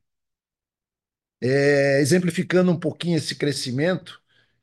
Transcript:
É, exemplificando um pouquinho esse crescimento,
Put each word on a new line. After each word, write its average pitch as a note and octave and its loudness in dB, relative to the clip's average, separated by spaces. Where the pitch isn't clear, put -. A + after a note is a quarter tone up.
É, C#3 2
exemplificando F3+ 2
um E3 0
pouquinho E3 -4
esse - -6
crescimento, C#3+ -4